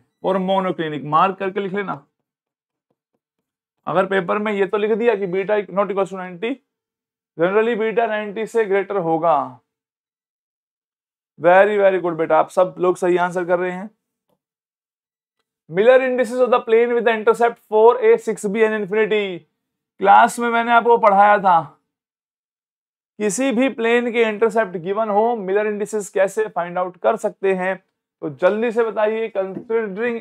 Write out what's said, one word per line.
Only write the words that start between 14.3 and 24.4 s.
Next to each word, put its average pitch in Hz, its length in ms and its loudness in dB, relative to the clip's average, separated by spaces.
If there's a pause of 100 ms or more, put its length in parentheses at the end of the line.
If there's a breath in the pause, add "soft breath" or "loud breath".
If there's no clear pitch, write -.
Miller 220 300 4
indices 254 420 -2
of 240 80 0
the 240 160 2
plane 233 280 2
with 233 120 -2
the 233 80 2
intercept 220 440 0 (120)
four 220 300 6
A, 220 200 4
six 214 260 -6
B 208 160 -2
and 214 140 0
infinity। 208 600 -2 (640)
क्लास 208 380 6
में 240 120 -2
मैंने 233 220 0
आपको 233 260 6
पढ़ाया 202 400 6
था, 175 220 4 (1600)
किसी 214 340 0
भी 247 180 2
प्लेन 240 420 0
के 233 100 0
इंटरसेप्ट 214 560 0